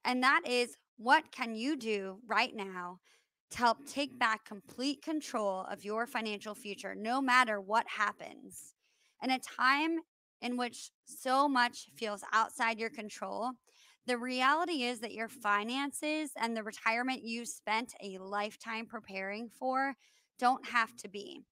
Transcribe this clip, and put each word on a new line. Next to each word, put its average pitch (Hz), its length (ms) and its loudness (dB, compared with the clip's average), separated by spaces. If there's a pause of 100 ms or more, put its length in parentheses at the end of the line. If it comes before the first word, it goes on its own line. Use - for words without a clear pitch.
And 247 180 2
that 302 240 6
is, 247 300 0 (180)
what 269 340 4
can 233 260 -4
you 262 200 0
do 208 500 -2
right 214 300 2
now 185 440 -8 (520)
to - 60 -10
help 226 280 4
take 269 320 -4
back 226 280 2
complete 240 560 -6
control 214 680 -2
of 196 140 -8
your 220 240 -2
financial 214 480 -4
future, 196 400 -10
no 226 260 0
matter 247 380 4
what 202 260 2
happens? - 880 -4 (460)
In 262 100 0
a 254 80 2
time 294 600 2 (420)
in 247 140 -2
which 247 340 -4 (140)
so 262 460 2
much 240 480 2
feels 208 340 -4
outside 226 480 2
your 226 120 -2
control, 208 600 -4 (560)
the 247 100 2
reality 262 680 2
is 240 180 -2
that 214 120 -8
your 220 140 -4
finances 269 1080 0
and 233 180 0
the 220 80 -2
retirement 233 600 -2
you 233 220 -6
spent 220 560 -4
a 190 180 -10
lifetime 214 680 -6
preparing 208 640 -8
for 262 460 -2 (440)
don't 254 260 4
have 233 320 2
to 202 120 -14
be. 190 320 -12 (100)